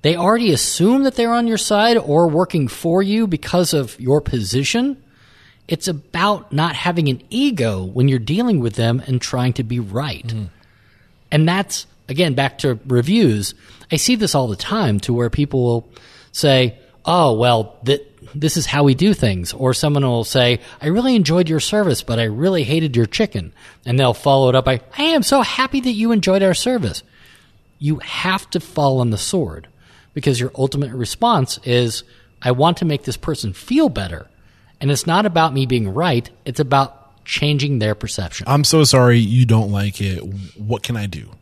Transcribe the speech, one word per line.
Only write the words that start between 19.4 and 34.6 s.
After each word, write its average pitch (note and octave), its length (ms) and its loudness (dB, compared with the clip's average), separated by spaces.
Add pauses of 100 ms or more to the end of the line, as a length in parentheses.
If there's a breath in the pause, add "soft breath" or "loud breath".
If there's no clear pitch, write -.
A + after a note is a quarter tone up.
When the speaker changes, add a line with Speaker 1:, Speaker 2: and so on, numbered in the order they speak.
Speaker 1:
Or B2+ 200 0
someone C#3+ 300 0
will A#2+ 200 0
say, B2 360 2 (220 loud breath)
"I D3 60 -4
really A#3+ 280 2
enjoyed E3+ 340 2
your D#3+ 100 0
service, G3 440 0
but A#2 160 -2
I A#2 60 0
really D3 380 0
hated D3 320 0
your A#2 120 2
chicken." A2 440 -4 (360 loud breath)
And B2 120 0
they'll B2+ 140 4
follow C3+ 360 4
it B2+ 60 2
up C3 100 2
by, C3 160 0 (160)
"I C#4+ 80 -2
am D#4+ 180 2
so C4+ 180 2
happy C4 400 -2
that B3 100 -2
you A3+ 200 0
enjoyed G3 320 2
our F#3 100 4
service." A3+ 480 -4 (800 soft breath)
You D3 200 -2
have - 520 -6
to F3 80 -4
fall C3+ 420 0
on A#2+ 80 0
the G#2+ 80 -2
sword F#2 500 -4 (460 soft breath)
because C3+ 260 -2
your B2 160 -4
ultimate C3+ 380 -2
response C3+ 680 -2
is, A#2+ 400 0 (380 soft breath)
"I B2 100 0
want D3+ 260 2
to - 80 -4
make D3 180 -2
this - 140 -6
person C#3+ 340 -6
feel C#4 380 0
better." F2+ 380 -8 (540 soft breath)